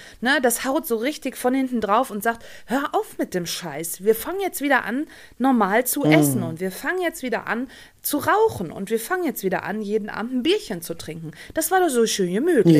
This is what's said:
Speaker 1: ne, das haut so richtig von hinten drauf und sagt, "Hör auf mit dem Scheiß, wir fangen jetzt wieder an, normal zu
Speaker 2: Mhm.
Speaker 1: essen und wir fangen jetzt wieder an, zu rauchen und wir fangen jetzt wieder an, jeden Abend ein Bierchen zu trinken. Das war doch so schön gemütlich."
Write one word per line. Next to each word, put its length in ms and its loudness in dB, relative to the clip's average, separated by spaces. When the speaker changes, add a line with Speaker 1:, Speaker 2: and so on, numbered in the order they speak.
Speaker 1:
ne, 220 2
das 240 2
haut 200 0
so 120 -2
richtig 400 -4
von 160 0
hinten 260 0
drauf 320 2
und 100 -8
sagt, 220 -2
"Hör 280 -2
auf 240 -2
mit 160 -4
dem 120 -2
Scheiß, 580 -8
wir 100 6
fangen 280 -4
jetzt 180 -4
wieder 240 2
an, 220 -4
normal 480 4
zu 160 -2
Speaker 2:
Mhm. 100 4
Speaker 1:
essen 320 4
und 160 -6
wir 140 -4
fangen 280 -4
jetzt 220 -4
wieder 240 -4
an, 220 -4
zu 160 -2
rauchen 520 2
und 200 -10
wir 100 0
fangen 240 -4
jetzt 200 -4
wieder 200 -2
an, 180 -6
jeden 280 -2
Abend 240 -6
ein 100 -2
Bierchen 380 0
zu 140 -8
trinken. 360 -10
Das 180 -2
war 80 4
doch 100 4
so 160 4
schön 280 0
gemütlich." 460 6